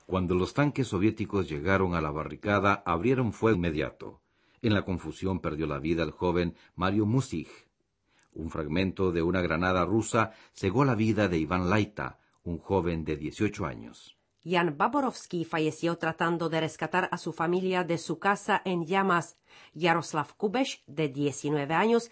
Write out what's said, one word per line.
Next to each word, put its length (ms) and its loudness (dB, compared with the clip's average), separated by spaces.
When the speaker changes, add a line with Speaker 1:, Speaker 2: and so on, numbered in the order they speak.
Speaker 1:
Cuando 300 0
los 180 0
tanques 340 0
soviéticos 640 0
llegaron 460 0
a 60 0
la 100 -2
barricada, 760 0
abrieron 480 0
fuego 240 4
inmediato. 640 -4
En 140 2
la 100 0
confusión 540 -4
perdió 260 -4
la 140 -4
vida 240 0
el 80 -4
joven 440 0
Mario 300 0
Musich. 440 -2
Un 140 -8
fragmento 640 0
de 100 0
una 200 2
granada 440 2
rusa 460 0
cegó 320 0
la 100 2
vida 320 2
de 100 0
Iván 320 0
Laita, 480 -2
un 140 -6
joven 460 -2
de 120 -4
dieciocho 520 -4
años. 500 -14
Speaker 2:
Jan 320 0
Baborovský 680 -2
falleció 520 -2
tratando 520 2
de 120 2
rescatar 500 0
a 80 -4
su 120 -6
familia 520 2
de 160 0
su 180 -4
casa 480 2
en 220 -2
llamas. 500 2
Jaroslav 580 0
Kubesh, 520 -2
de 220 -2
diecinueve 680 0
años, 360 4